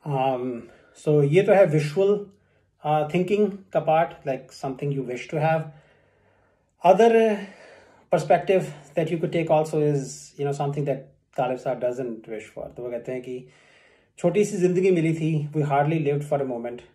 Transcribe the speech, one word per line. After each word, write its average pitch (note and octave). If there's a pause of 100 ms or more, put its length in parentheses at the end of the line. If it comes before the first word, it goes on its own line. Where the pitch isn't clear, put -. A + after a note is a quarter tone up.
Um, C3 (440)
so D3+
ये D#3
तो G#3
है F#3+
विजुअल, G3 (600)
uh, D3+
थिंकिंग F#3+ (200)
का D#3+
पार्ट, D#3+
like C3 (120)
something C#3
you B2
wish B2
to D#3
have। D#3+ (1200)
Other A3 (760)
perspective F3 (360)
that D#3+
you E3
could D#3+
take E3
also D#3
is, D3 (400)
you C#3+
know, C#3+
something C#3+
that C3+ (420)
Talib B2+
साहब B2
doesn't B2
wish G#2+ (120)
for। A#2
तो B2
वो B2
कहते A#2+
हैं B2+
कि B2+ (720)
छोटी F3+
सी G3+
ज़िंदगी F#3
मिली D#3+
थी, D#3
we D#3
hardly D3
lived C#3+
for C#3+
a C3
moment A#2+ (140)